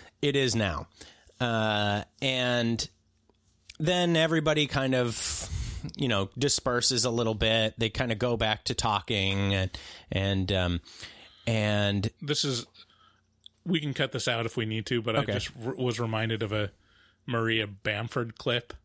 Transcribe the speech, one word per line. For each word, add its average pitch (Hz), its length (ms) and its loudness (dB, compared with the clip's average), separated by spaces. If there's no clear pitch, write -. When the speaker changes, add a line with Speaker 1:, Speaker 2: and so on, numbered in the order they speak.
Speaker 1:
it 143 140 2
is 127 180 2
now. 87 320 -2
Uh, 107 640 2
and 123 680 0
then 175 360 2
everybody 156 500 2
kind 135 280 0
of, - 540 0
you 135 120 0
know, 98 200 2
disperses 123 680 2
a 123 60 2
little 113 240 2
bit. 110 440 2
They 113 120 2
kind 123 220 -2
of 107 60 -2
go 120 180 2
back 107 280 0
to 117 100 -2
talking, 98 800 2
and, 92 160 2
and, 98 420 0
um, 87 280 2
and 104 640 2
Speaker 2:
This 147 220 -2
is, 127 220 -2
we 160 160 0
can 147 140 -4
cut 135 180 -2
this 127 160 -4
out 117 180 0
if - 100 -6
we 113 100 0
need 110 200 -4
to, 120 160 0
but 113 140 -2
Speaker 1:
Okay. 117 160 0
Speaker 2:
I - 40 0
just - 140 -4
r-, 127 100 -4
was 123 260 -2
reminded 113 420 -2
of 104 100 -2
a 104 180 -2
Maria 113 400 0
Bamford 110 720 -4
clip. 120 340 -2